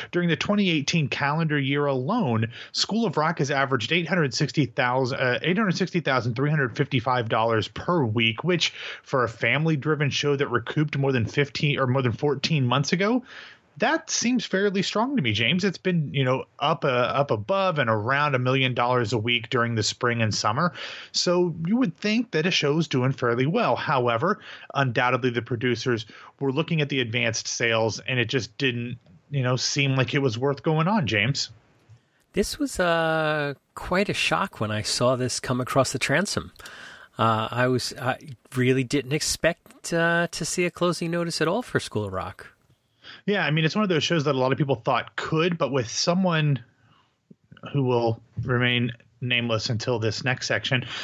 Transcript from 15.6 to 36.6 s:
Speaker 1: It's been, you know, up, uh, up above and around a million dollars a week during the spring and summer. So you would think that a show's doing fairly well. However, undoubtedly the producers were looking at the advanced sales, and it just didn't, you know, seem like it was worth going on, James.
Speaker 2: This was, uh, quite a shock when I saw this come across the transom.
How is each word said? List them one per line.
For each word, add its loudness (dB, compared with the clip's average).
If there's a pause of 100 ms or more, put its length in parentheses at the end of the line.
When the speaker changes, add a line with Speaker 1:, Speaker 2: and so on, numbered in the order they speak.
Speaker 1:
It's 0
been, 0
you 0
know, 0 (140)
up, 0
uh, 2
up 2
above 0
and 2
around 2
a 2
million 2
dollars 2
a 2
week -2
during 0
the 2
spring 0
and 2
summer. 0 (380)
So 2 (120)
you 2
would 0
think -2
that 2
a 2
show's 2
doing 2
fairly 0
well. 2
However, 0 (340)
undoubtedly 2
the -2
producers -2 (340)
were -2
looking 0
at -2
the 0
advanced -2
sales, 0
and -2
it 2
just -4
didn't, -2 (320)
you -2
know, 2
seem 0
like 0
it 2
was 0
worth -2
going 2
on, 2
James. 0 (840)
Speaker 2:
This -2
was, -6
uh, 0 (200)
quite -2
a -2
shock -2
when -2
I -2
saw 2
this -2
come -2
across 2
the -4
transom. -2 (680)